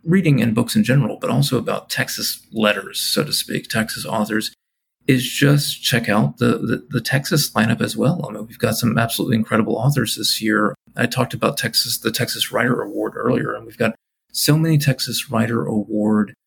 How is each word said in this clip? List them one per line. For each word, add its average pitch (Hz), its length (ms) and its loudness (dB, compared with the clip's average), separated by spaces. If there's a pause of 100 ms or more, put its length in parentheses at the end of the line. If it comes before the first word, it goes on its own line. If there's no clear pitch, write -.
reading 165 380 4
and 113 120 2
books 117 220 0
in 107 80 6
general, 131 340 2
but - 120 -4
also 135 280 2
about - 300 -4
Texas - 640 -6
letters, 104 480 0
so - 240 0
to 131 80 -4
speak, - 360 -4
Texas 110 360 -4
authors, 107 480 -2 (540)
is 131 220 2
just - 540 2
check 117 260 0
out 110 300 2
the, 120 200 2
the, - 320 -4
the 123 100 -2
Texas 143 520 0
lineup 202 280 0
as - 160 -2
well. 139 320 0
I 104 40 -10
mean, 107 140 -8
we've - 120 -20
got 113 160 0
some 113 240 0
absolutely 117 380 0
incredible 110 400 0
authors 131 400 0
this - 260 -2
year. 107 320 0 (220)
I 120 100 0
talked 123 260 -2
about 117 240 -2
Texas, - 420 -2
the 113 120 -2
Texas 113 420 -4
Writer 117 300 0
Award 104 340 -4
earlier, 117 380 -2
and 113 120 -12
we've - 120 -20
got 113 160 0 (380)
so - 260 2
many 160 200 4
Texas 135 520 -2
Writer 113 340 0
Award 107 680 0 (120)